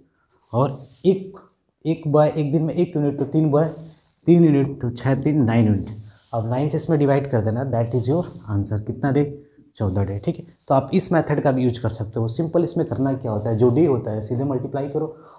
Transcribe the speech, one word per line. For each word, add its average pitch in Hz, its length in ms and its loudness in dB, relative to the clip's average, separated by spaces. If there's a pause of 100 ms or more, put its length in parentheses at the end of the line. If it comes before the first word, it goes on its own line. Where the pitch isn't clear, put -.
(520)
और 139 280 0 (260)
एक, 190 320 0 (460)
एक 160 240 -2
बॉय 151 220 6
एक 147 220 -2
दिन 156 100 2
में 160 120 -4
एक 170 220 -2
यूनिट, 143 220 -2
तो 151 80 -2
तीन 156 240 2
बॉय 156 200 2 (560)
तीन 170 180 8
यूनिट, 139 380 2
तो 120 100 -2
छः 131 300 -2
तीन 147 220 2
नाइन 113 220 4
यूनिट। 98 320 0 (340)
अब 113 160 -4
नाइन 135 200 0
से 156 80 -2
इसमें 156 220 2
डिवाइड 139 320 2
कर 117 100 2
देना, 110 260 -2
that 117 280 -2
is 113 140 -2
your 170 160 0 (240)
answer। 104 340 -2
कितना 139 280 -4
डे, 143 120 2 (540)
चौदह 98 280 -2
डे, 98 140 -6
ठीक - 180 -4
है। - 80 -16 (240)
तो 139 60 2
आप 135 200 2
इस 190 180 2
मेथड 151 280 0
का 139 120 2
भी 131 100 0
यूज़ 120 180 0
कर 117 100 0
सकते 110 300 -6
हो। 113 80 -2
सिंपल 165 360 -2
इसमें 165 220 -2
करना 135 280 -2
क्या 127 160 -6
होता 107 200 -2
है, 113 80 0
जो 123 120 6
डे 147 160 4
होता 110 240 0
है 107 120 -4
सीधे 123 220 -4
मल्टीप्लाई 139 440 -4
करो 156 280 -6 (220)